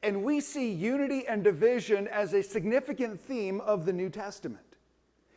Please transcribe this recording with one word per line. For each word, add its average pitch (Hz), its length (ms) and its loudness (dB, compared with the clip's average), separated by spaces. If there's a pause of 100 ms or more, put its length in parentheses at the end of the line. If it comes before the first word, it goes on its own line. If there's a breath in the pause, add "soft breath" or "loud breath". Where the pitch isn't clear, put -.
And 202 220 0
we 294 180 2
see 262 300 -2
unity 254 560 0
and 208 160 -2
division 208 640 4
as 208 260 -2
a 196 80 4
significant 226 800 -2
theme 208 400 -4
of 208 240 0
the 185 80 0
New 180 160 -2
Testament. 190 680 -12 (600 soft breath)